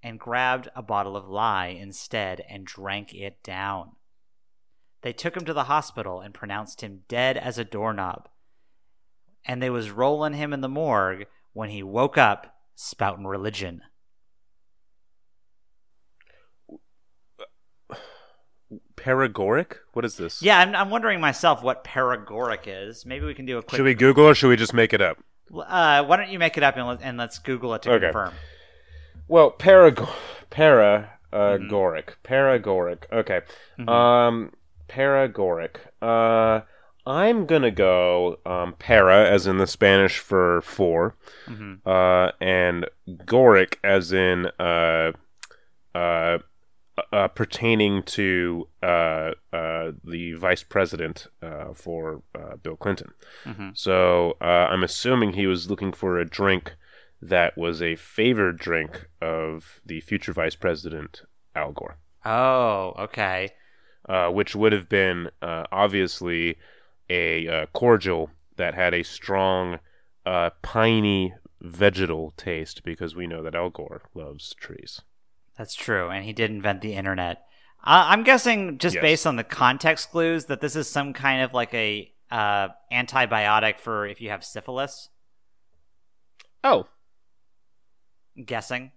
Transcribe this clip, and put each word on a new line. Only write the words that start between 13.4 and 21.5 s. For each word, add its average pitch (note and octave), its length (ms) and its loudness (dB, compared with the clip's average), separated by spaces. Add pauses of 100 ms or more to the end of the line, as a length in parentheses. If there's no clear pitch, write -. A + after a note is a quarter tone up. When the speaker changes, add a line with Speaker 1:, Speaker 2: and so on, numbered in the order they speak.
Speaker 2:
Paregoric? C3 800 -2 (180)
What A#2 120 -4
is A2 120 -8
this? - 240 -10
Speaker 1:
Yeah, F#3+ 180 4
I'm, G3 160 2
I'm G3 140 -2
wondering G#3+ 300 -4
myself D3+ 420 0